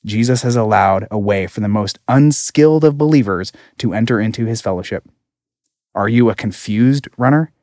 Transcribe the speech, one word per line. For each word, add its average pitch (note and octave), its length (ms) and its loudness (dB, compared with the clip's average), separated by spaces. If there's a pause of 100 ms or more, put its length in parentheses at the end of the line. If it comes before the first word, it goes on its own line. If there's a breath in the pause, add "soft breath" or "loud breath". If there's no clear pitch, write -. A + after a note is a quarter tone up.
Jesus A#2 360 0
has B2 160 -2
allowed G2+ 520 2
a G#2+ 80 -6
way G2+ 300 -2
for A2 140 -10
the G#2 80 -2
most G2+ 300 -4 (100)
unskilled D3+ 760 4
of D3 140 2
believers B2 560 0 (240 soft breath)
to G2+ 160 -4
enter A2+ 260 0
into A2+ 260 -4
his A2+ 140 -6
fellowship. F#2 460 -6 (920)
Are G2+ 140 -2
you A#2 200 4
a G2+ 60 -2
confused A2+ 800 -2
runner? C#3+ 480 0